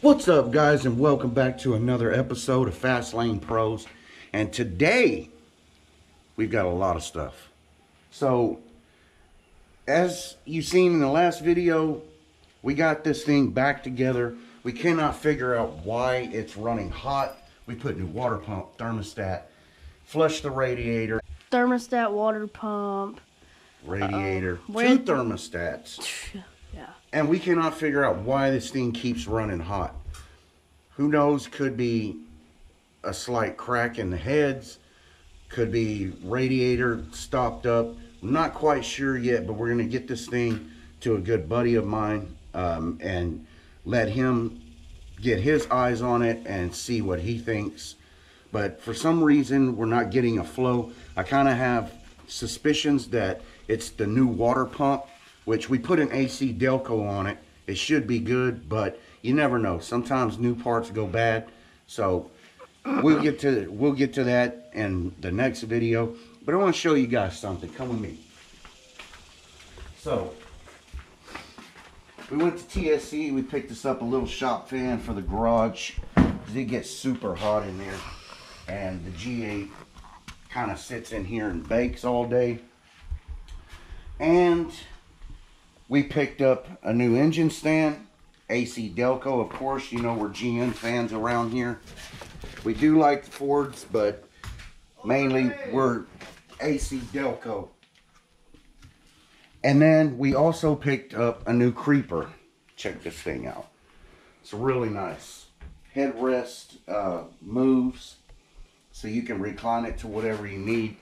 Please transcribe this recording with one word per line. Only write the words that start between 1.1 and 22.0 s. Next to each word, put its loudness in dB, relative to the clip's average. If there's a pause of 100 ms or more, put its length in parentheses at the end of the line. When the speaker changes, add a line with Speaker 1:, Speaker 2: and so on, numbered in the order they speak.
Speaker 1:
back 2
to 2
another 2
episode 2
of -4
Fast -2
Lane 0
Pros. 0 (480)
And 0
today, 2 (1040)
we've 0
got 2
a 2
lot 2
of -6
stuff. -10 (580)
So, 2 (1300)
as 0
you've -4
seen 6
in 4
the 4
last 4
video, 2 (600)
we 0
got 2
this 0
thing 4
back 0
together. 0 (280)
We -4
cannot 2
figure 0
out -2
why 0
it's -6
running -2
hot. -4 (300)
We -8
put -6
new -6
water -2
pump, -10
thermostat, -6 (600)
flush 0
the -6
radiator. -2 (300)
Speaker 2:
Thermostat, 2